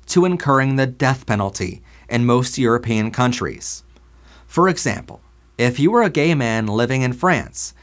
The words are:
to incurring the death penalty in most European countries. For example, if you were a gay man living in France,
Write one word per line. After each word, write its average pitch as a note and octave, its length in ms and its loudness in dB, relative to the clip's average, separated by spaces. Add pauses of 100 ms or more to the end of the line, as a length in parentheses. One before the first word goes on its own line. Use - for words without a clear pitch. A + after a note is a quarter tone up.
to F3 180 4
incurring C3+ 500 2
the C3+ 120 2
death C3 400 -2
penalty G2 560 -4 (260)
in A#2+ 160 0
most B2 320 2
European A2+ 540 0
countries. - 720 -4 (640)
For F3 220 2
example, - 520 -6 (380)
if A#2+ 200 0
you D#3 120 4
were A#3+ 100 4
a G#3 80 2
gay D#3 240 0
man A2+ 320 0
living A#2+ 380 0
in B2+ 100 -2
France, B2+ 680 -4